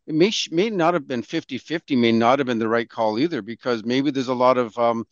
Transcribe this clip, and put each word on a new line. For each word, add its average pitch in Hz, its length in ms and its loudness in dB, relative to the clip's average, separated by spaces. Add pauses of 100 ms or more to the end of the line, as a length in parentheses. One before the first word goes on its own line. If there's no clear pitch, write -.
It 156 80 -4
may 180 160 4
sh-, - 200 -6
may 185 180 0
not 175 260 0
have 139 120 -6
been 120 140 -4
fifty 135 360 -8
fifty, 151 380 -6
may 117 160 4
not 117 280 4
have 131 80 -2
been 120 120 -2
the 113 80 -2
right 117 220 -2
call 110 300 -2
either, 156 240 -2
because 113 400 -6
maybe 135 260 0
there's 131 180 -4
a 131 60 -2
lot 127 240 4
of, 117 200 -2
um, 117 340 0